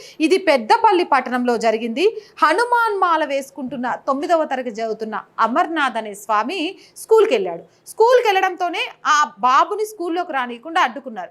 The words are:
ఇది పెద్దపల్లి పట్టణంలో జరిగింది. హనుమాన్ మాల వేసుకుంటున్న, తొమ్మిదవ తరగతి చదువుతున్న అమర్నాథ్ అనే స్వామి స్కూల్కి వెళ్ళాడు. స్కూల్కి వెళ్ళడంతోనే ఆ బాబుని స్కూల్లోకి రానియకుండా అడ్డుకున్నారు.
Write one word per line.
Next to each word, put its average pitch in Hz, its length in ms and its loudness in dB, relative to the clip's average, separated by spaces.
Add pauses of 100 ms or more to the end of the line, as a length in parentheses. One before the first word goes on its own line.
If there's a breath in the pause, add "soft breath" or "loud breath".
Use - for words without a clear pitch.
(200 loud breath)
ఇది 320 180 4
పెద్దపల్లి 359 640 4
పట్టణంలో 247 520 0
జరిగింది. 233 640 0 (200 loud breath)
హనుమాన్ 453 560 2
మాల 330 260 2
వేసుకుంటున్న, 269 720 -6 (120)
తొమ్మిదవ 311 380 0
తరగతి 254 260 -6
చదువుతున్న 220 540 -8 (160)
అమర్నాథ్ 277 560 0
అనే 214 180 -8
స్వామి 277 640 -4 (180 loud breath)
స్కూల్కి 440 380 4
వెళ్ళాడు. 180 540 -6
స్కూల్కి 480 400 4
వెళ్ళడంతోనే 381 640 -2 (140)
ఆ 294 320 2
బాబుని 294 480 2
స్కూల్లోకి 349 460 -6
రానియకుండా 262 480 -4
అడ్డుకున్నారు. 233 500 -4